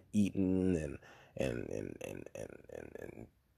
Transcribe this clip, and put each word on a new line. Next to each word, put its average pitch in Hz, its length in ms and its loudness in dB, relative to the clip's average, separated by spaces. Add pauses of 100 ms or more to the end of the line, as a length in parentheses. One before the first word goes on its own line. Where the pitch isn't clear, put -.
(140)
eating 92 640 6
and, 73 200 -2 (380)
and, 58 340 0
and, 50 360 -6
and, 50 180 -8 (120)
and, - 140 -8 (240)
and, 50 260 -10
and - 280 -12 (300)